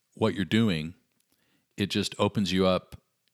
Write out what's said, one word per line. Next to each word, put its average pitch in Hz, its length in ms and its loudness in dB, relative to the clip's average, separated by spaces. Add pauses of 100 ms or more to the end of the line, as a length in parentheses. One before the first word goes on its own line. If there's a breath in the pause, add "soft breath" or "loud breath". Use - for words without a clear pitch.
(140)
what 107 200 0
you're 92 100 -2
doing, 87 500 0 (840)
it 98 140 -2
just 101 280 -2
opens 101 320 0
you 92 140 2
up 92 320 0 (380)